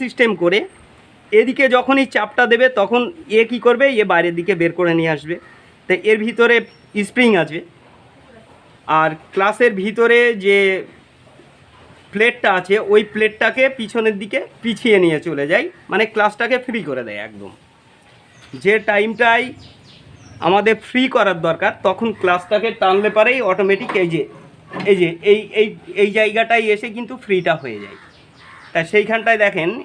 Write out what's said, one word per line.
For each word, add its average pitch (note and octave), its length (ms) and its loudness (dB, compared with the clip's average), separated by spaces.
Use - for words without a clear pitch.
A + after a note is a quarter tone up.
সিস্টেম A#3 300 0
করে F3+ 160 2
এদিকে B3 340 2
যখনই C4 300 2
চাপটা A3 360 0
দেবে A#3+ 160 4
তখন G#3+ 220 2
এ - 100 4
কি B3 160 -6
করবে, A#3+ 200 4
এ - 100 4
বাইরের E3+ 280 2
দিকে F3+ 220 -2
বের E3 180 0
করে F3 200 2
নিয়ে E3 160 0
আসবে। D3+ 200 -10
তো F3+ 60 0
এর G#3+ 160 2
ভিতরে A#3 300 2
স্প্রিং B3 220 2
আছে। D3+ 160 -8
আর D#3 220 2
ক্লাসের G#3+ 380 0
ভিতরে A#3 380 2
যে G3+ 120 4
প্লেটটা A#3 380 0
আছে G3 160 -2
ওই G#3+ 80 6
প্লেটটাকে A3 500 0
পিছনের A3 440 -2
দিকে A3 180 -6
পিছিয়ে A3+ 400 2
নিয়ে D#3+ 240 2
চলে C#3+ 240 -4
যায়, A#3+ 140 0
মানে G3+ 120 0
ক্লাসটাকে A3 520 -2
ফ্রি A3+ 140 -6
করে C3 180 -6
দেয় G#2 200 -10
একদম। G2+ 240 -18
যে G3 100 2
টাইমটাই A3+ 540 2
আমাদের G3+ 280 2
ফ্রি B3+ 160 0
করার G3 320 2
দরকার F#3 240 -2
তখন F#3+ 200 -2
ক্লাসটাকে F#3+ 480 0
টানলে G3 360 2
পারেই B3 220 4
অটোমেটিক G3 400 0
এই F3 100 -2
যে, D#3 80 -2
এই G3 100 4
যে E3 80 2
এই, G#3+ 80 4
এই, G#3+ 60 2
এই G#3 140 2
জায়গাটায় A3 560 0
এসে G#3+ 140 -6
কিন্তু A#3+ 160 -12
ফ্রিটা F3 360 0
হয়ে A2+ 220 -12
যায়। - 140 -18
তা E3 80 -2
সেইখানটায় A3 540 0
দেখেন E3+ 240 -2